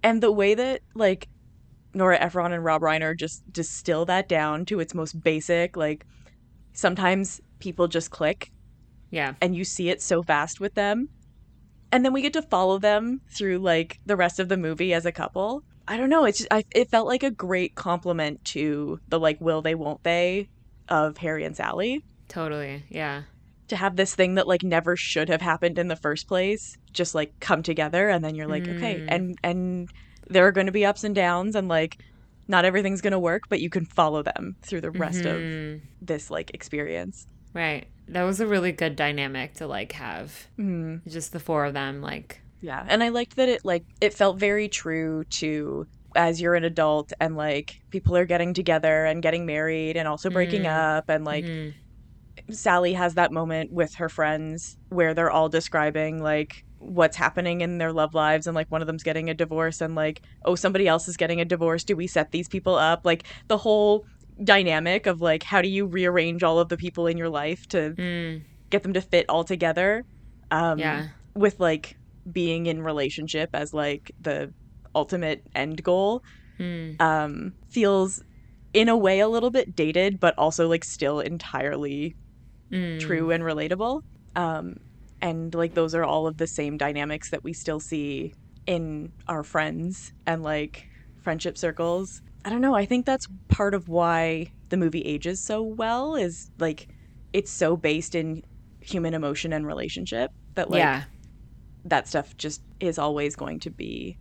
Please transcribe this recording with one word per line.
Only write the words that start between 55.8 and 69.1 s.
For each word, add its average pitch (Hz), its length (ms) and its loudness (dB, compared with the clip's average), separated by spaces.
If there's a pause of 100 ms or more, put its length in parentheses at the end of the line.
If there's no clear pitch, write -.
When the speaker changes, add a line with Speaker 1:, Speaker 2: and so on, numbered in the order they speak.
Speaker 1:
like, 151 420 -2 (140)
what's 170 380 2
happening 175 460 0
in 175 160 -2
their 165 140 0
love 156 220 0
lives. 156 320 2
And, 170 80 -4
like, 160 160 -2
one 160 120 -2
of 156 40 -4
them's 160 160 -6
getting 160 280 -2
a 160 40 -4
divorce 160 460 -2
and, 160 140 -4
like, 156 260 -2 (240)
"Oh, 180 100 4
somebody 190 340 2
else 165 200 2
is 170 80 -8
getting 170 240 0
a 170 40 2
divorce. 165 400 0
Do 202 120 0
we 170 100 -4
set 156 260 0
these 175 160 -4
people 185 260 0
up?" 160 300 4
Like, 165 200 2 (240)
the 220 100 2
whole 214 460 4 (380)
dynamic 185 640 4
of, 175 140 0
like, 160 220 2
how 196 200 2
do 185 60 2
you 196 180 0
rearrange 175 560 2
all 165 160 4
of 170 100 4
the 170 80 -2
people 170 300 -4
in 170 100 0
your 165 140 -4
life 151 380 -4
to 156 280 -2
Speaker 2:
Mm. 170 460 -6 (280)
Speaker 1:
get 202 120 2
them 190 120 -4
to 185 60 2
fit 175 280 2